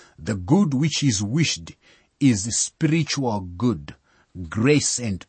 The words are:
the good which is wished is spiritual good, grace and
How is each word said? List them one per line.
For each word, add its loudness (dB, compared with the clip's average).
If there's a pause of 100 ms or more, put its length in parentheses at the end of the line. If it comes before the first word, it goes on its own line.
(180)
the -4
good 2
which 0
is 2
wished -2 (480)
is 2
spiritual -2
good, -4 (520)
grace 2
and -6